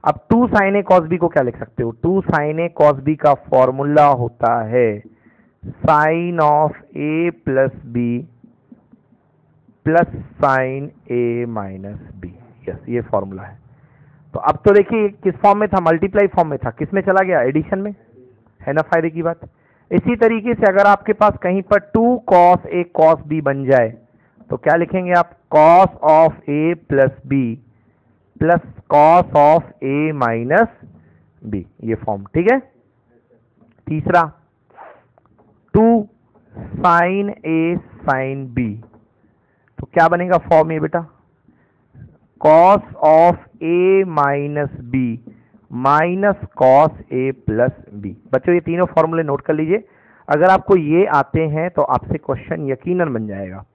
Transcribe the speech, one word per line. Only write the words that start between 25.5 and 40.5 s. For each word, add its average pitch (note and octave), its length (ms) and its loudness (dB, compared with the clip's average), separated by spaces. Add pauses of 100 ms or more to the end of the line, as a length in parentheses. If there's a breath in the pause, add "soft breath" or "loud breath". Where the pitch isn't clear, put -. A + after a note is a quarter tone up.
of D#3 240 4 (160)
A D#3 340 -2
plus C3+ 300 0 (120)
B C3 340 -4 (840)
plus E3 200 2 (280)
cos D#3 380 4 (120)
of D#3 240 4 (220)
A D3+ 320 -2
minus B2+ 520 0 (720 soft breath)
B, G2+ 240 -10 (180)
ये A2+ 140 -4
form, G2+ 280 -8
ठीक F3+ 260 0
है। C4+ 80 0 (1300)
तीसरा D#3 440 0 (1400 loud breath)
टू A3 360 2 (680)
sin F3+ 560 0 (140)
A D#3+ 300 -2 (260)
sin C3+ 500 -4
B, A2+ 280 -6 (1000)
तो - 80 -14
क्या E3 220 2
बनेगा F3 340 0
फॉर्म D#3+ 280 2